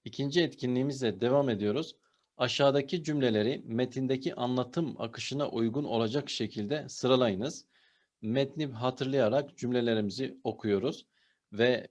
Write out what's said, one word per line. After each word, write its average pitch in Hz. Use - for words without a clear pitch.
İkinci 139
etkinliğimizle 127
devam 135
ediyoruz. 107
Aşağıdaki 139
cümleleri 127
metindeki 131
anlatım 123
akışına 117
uygun 113
olacak 117
şekilde 117
sıralayınız. 127
Metni 135
hatırlayarak 131
cümlelerimizi 120
okuyoruz 110
ve 117